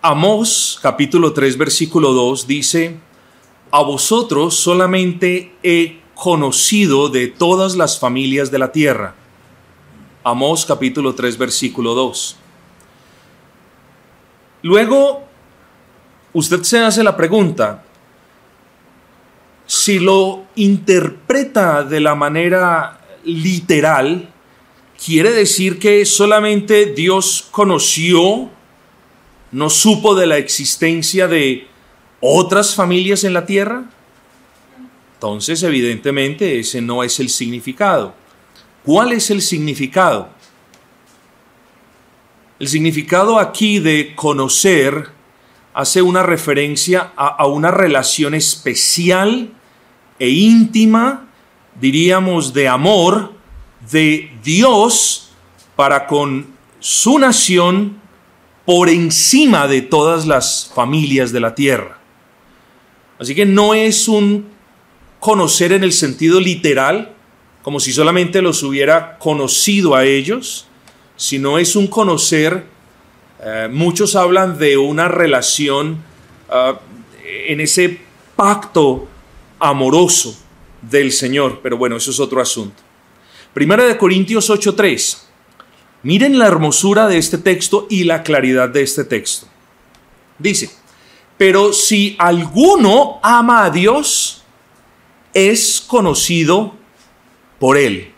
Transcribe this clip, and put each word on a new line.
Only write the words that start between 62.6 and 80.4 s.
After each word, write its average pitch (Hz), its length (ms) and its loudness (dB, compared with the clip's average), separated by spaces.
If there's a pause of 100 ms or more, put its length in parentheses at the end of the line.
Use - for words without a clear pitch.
Así 127 140 -10
que 202 120 2
no 208 280 4
es 220 340 0
un 208 400 0 (720)
conocer 175 520 0
en 190 120 2
el 180 80 2
sentido 160 480 0
literal, 165 760 -2 (480)
como 143 160 -8
si 135 140 -4
solamente 175 480 0
los 170 200 -2
hubiera 143 560 0
conocido 156 760 0
a 131 100 4
ellos, 139 640 -2 (480)
sino 139 420 -2
es 170 180 0
un 196 120 2
conocer, 175 800 0 (760)
eh, 110 300 -8
muchos 175 440 0
hablan 180 420 2
de 143 200 2
una 151 300 0
relación, 147 920 -2 (520)
ah, 127 300 -2 (460)
en 147 360 -6
ese 180 380 0 (360)
pacto 196 720 0 (520)
amoroso 139 800 0 (440)